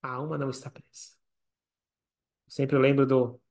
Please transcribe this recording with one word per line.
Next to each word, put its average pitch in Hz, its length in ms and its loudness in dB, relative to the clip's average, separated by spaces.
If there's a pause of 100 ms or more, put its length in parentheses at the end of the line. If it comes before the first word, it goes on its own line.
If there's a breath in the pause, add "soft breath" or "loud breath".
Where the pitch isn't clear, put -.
a 131 100 -10
alma 147 260 -8
não 139 120 -4
está 131 200 -12
presa. - 460 -20 (1300)
Sempre 139 300 -2
lembro 139 280 4
do 127 460 0